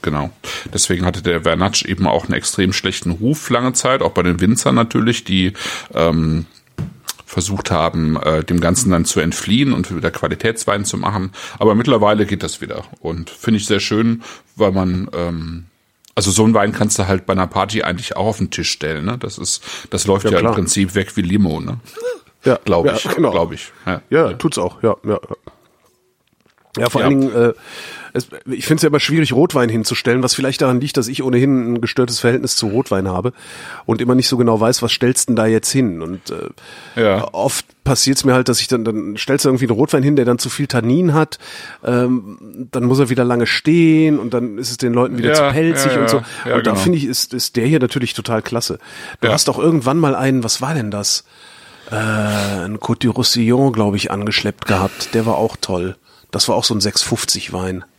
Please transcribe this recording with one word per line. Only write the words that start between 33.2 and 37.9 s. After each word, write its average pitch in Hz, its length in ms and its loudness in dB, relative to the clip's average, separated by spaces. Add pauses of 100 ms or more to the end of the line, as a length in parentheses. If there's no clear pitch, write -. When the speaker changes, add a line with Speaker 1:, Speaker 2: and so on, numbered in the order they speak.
Speaker 2:
und 117 160 0
immer 123 120 4
nicht 127 140 4
so 131 80 2
genau 113 240 4
weiß, 117 220 2
was 113 100 -2
stellst - 380 0
denn 113 60 4
da 110 100 2
jetzt 110 240 2
hin? 101 320 0
Und, 87 180 -8 (100)
äh, - 680 -12
Speaker 1:
Ja. 104 320 2
Speaker 2:
oft - 320 -2 (180)
passiert's 135 440 2